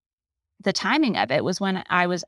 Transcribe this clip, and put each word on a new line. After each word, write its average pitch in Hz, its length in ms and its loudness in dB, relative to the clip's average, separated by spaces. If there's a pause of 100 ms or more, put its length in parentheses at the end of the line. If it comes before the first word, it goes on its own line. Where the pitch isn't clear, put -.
(600)
The 190 140 0
timing 247 420 0
of - 140 2
it 135 120 2
was 175 160 -2
when 190 300 -2
I 180 180 2
was 175 220 -2